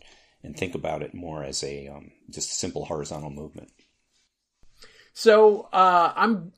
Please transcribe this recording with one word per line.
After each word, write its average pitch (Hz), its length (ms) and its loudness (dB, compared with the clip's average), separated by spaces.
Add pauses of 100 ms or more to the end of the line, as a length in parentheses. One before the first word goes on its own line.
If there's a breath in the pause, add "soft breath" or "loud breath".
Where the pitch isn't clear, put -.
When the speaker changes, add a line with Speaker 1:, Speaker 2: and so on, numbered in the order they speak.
(420 soft breath)
Speaker 1:
and 78 140 -18
think 90 180 -8
about 78 280 -8
it 73 120 -12
more 80 280 -12
as 69 220 -10
a, 69 240 -12
um, 71 220 -20 (200)
just - 280 -12
simple 78 260 -8
horizontal 76 460 -10
movement. 73 400 -18 (1500 soft breath)
Speaker 2:
So, 214 560 6
uh, 175 440 4
I'm, 190 420 0